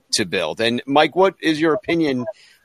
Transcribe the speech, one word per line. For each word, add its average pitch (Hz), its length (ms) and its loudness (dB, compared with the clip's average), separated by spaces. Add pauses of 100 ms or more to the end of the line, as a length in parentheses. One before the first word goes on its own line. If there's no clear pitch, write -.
(140)
to - 120 0
build? 82 360 -4
And 117 240 0
Mike, 151 300 2
what 190 260 2
is 151 180 -2
your 160 140 2
opinion 147 520 -2 (400)